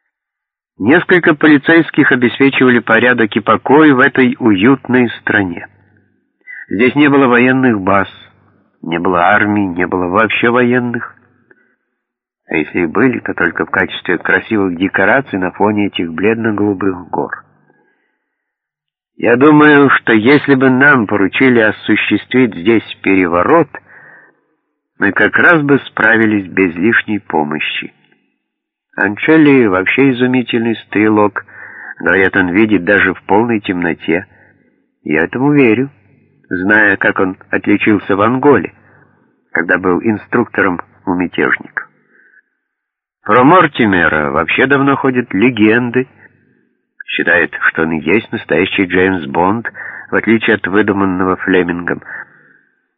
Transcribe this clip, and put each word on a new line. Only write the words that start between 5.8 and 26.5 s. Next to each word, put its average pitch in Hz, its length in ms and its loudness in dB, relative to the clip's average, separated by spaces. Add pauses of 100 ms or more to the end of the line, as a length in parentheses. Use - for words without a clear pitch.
Здесь 117 260 0
не 147 120 4
было 139 200 4
военных 123 540 2
баз, 95 260 0 (760)
не 82 180 -6
было 87 260 0
армии, 104 500 0
не 90 100 -2
было 90 220 -4
вообще 107 420 0
военных. 120 640 -2 (1400)
А - 40 -4
если 80 240 -4
и 87 80 -2
были, 110 320 -2
то 98 140 -10
только 85 320 -4
в - 40 -10
качестве 90 480 -4
красивых 95 580 -2
декораций 98 640 -2
на 90 120 -4
фоне 104 360 -2
этих 90 240 -8
бледно-голубых 101 1000 -4
гор. - 360 -8 (1700)
Я 113 200 0
думаю, 147 560 6
что - 220 0
если 139 420 2
бы 131 140 2
нам 131 360 2
поручили 107 540 0
осуществить 107 960 -2
здесь 101 280 0 (200)
переворот, 95 680 2 (1300)
мы 98 120 -2
как - 260 0
раз 160 240 2
бы 143 180 2
справились 107 720 0